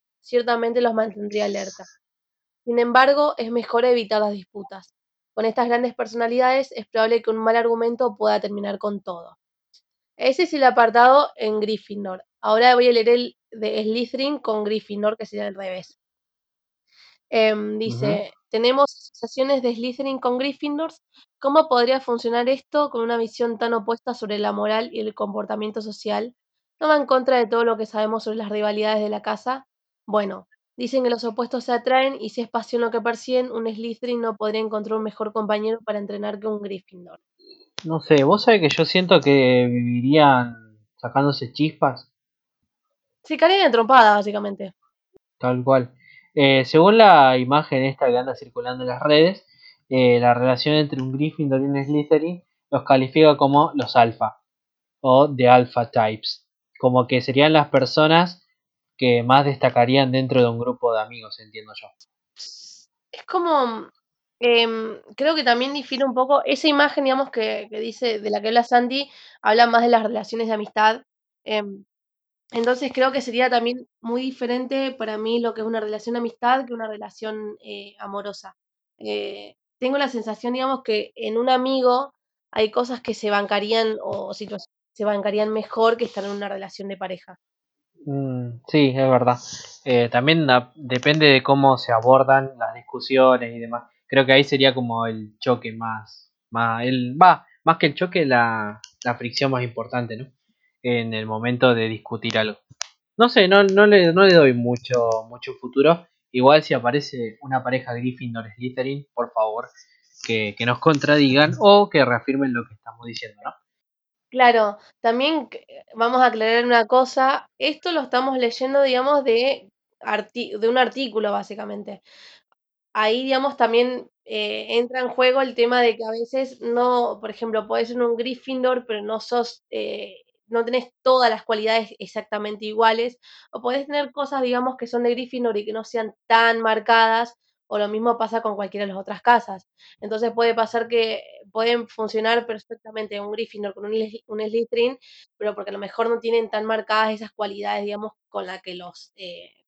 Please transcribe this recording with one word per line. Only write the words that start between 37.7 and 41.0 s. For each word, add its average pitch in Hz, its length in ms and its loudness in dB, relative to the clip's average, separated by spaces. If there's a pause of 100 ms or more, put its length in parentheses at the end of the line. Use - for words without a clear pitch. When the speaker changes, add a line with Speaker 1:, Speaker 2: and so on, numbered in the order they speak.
Speaker 2:
No 160 140 -2
sé, 143 240 4
¿vos 190 200 4
sabés 214 180 6
que 151 80 2
yo 160 160 0
siento 180 360 4
que 127 460 6
vivirían 120 1080 2 (200)
sacándose 135 560 -2